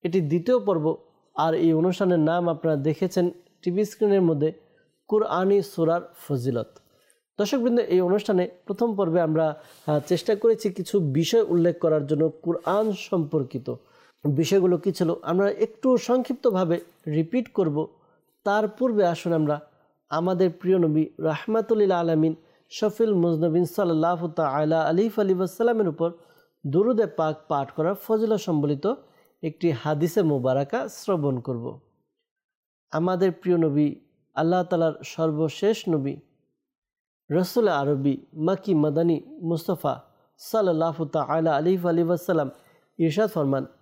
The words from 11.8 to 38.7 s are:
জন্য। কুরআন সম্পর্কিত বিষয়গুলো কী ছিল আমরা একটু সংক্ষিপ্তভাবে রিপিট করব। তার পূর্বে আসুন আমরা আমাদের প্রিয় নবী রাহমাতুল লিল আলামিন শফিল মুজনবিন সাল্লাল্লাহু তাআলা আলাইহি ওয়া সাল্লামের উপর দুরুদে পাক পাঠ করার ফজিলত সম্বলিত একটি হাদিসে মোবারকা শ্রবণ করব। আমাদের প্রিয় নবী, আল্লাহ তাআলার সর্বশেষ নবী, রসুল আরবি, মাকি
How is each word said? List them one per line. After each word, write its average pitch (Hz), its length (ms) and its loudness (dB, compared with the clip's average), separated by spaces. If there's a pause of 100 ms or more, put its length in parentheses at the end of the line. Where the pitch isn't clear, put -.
জন্য। 151 220 0 (140)
কুরআন 196 500 -2
সম্পর্কিত 147 840 -4 (500)
বিষয়গুলো 170 540 2
কী 180 140 -2
ছিল 170 300 -2
আমরা 190 280 0
একটু 240 460 0
সংক্ষিপ্তভাবে 208 840 0 (260)
রিপিট 160 460 -2
করব। 156 360 -2 (560)
তার 208 240 0
পূর্বে 214 380 0
আসুন 170 260 -2
আমরা 147 280 0 (480)
আমাদের 180 420 0
প্রিয় 180 280 0
নবী 156 280 2 (140)
রাহমাতুল 214 580 -2
লিল 196 140 4
আলামিন 160 420 2 (360)
শফিল 214 440 0
মুজনবিন 170 500 2
সাল্লাল্লাহু 170 640 0
তাআলা 156 540 0
আলাইহি 190 520 2
ওয়া 185 120 -2
সাল্লামের 226 420 0
উপর 165 240 -2 (540)
দুরুদে 208 400 2
পাক 156 300 -2 (120)
পাঠ 139 220 -2
করার 170 240 -2
ফজিলত 220 460 -2
সম্বলিত 147 540 -2 (480)
একটি 165 280 -2
হাদিসে 151 520 -2
মোবারকা 139 680 0
শ্রবণ 143 500 -2
করব। 120 420 -8 (1120)
আমাদের 180 420 0
প্রিয় 180 260 0
নবী, 147 360 2 (400)
আল্লাহ 175 280 0
তাআলার 165 300 0 (120)
সর্বশেষ 160 840 -2
নবী, 139 280 -2 (1120)
রসুল 185 380 2
আরবি, 139 480 0 (180)
মাকি 185 400 -2